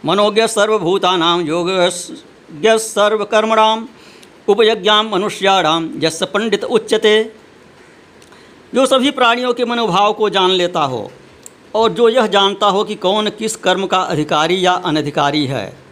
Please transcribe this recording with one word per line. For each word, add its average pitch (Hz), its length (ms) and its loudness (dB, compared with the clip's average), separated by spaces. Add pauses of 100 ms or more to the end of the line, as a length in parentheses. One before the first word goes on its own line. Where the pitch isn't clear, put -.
"मनोज्ञ 208 420 0
सर्वभूतानां 185 960 0
योगज्ञ 175 1300 -2
सर्वकर्मणां 220 1040 0 (640)
उपयज्ञां 214 560 2
मनुष्याणां 185 1000 0
यस्य 156 220 -2
पंडित 202 380 -2
उच्यते।" 220 680 0 (1400)
जो 262 120 4
सभी 269 240 2
प्राणियों 247 440 0
के 247 100 -2
मनोभाव 214 480 0
को 208 180 -2
जान 185 200 2
लेता 175 300 0
हो 123 320 -4 (600)
और 220 180 2
जो 226 160 2
यह 233 180 2
जानता 196 400 2
हो 202 180 2
कि 214 100 -6
कौन 202 360 -2
किस 214 260 -8
कर्म 190 300 0
का 185 140 0
अधिकारी 165 640 0
या 180 60 4
अनधिकारी 151 760 -2
है 117 460 -8